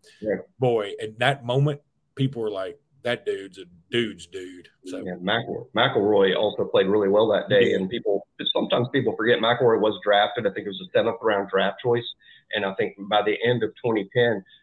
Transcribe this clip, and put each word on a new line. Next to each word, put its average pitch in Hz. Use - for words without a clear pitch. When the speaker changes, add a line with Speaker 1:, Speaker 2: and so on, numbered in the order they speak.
Speaker 1:
Yeah. 104
Speaker 2:
boy, 113
in 110
that 131
moment, 143
people 131
were 107
like, 95
"That 120
dude's 98
a 90
dude's 104
dude." 90
So 92
Speaker 1:
Yeah, 90
McEl-, 104
McElroy 104
also 104
played 98
really 101
well 107
that 101
day, 98
Speaker 2:
Yeah. 95
Speaker 1:
and 95
people, 98
sometimes 123
people 113
forget 113
McElroy 117
was 104
drafted. 104
I 98
think 101
it 101
was 95
a 92
seventh 113
round 101
draft 95
choice, 120
and 104
I 98
think -
by 104
the 101
end 120
of 107
twenty 107
ten, 120